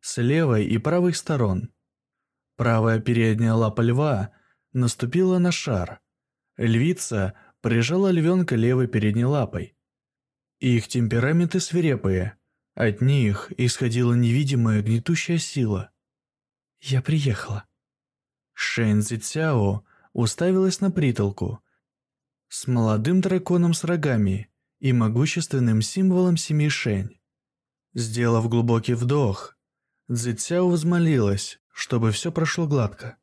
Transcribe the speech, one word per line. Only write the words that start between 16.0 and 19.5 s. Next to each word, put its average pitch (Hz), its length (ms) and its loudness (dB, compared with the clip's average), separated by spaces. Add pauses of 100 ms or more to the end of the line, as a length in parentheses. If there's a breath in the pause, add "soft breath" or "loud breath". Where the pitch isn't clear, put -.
«Я 135 220 -2
приехала». 135 640 -2 (880)
Шэнь 107 500 0
Цзицяо 113 840 -2 (280 soft breath)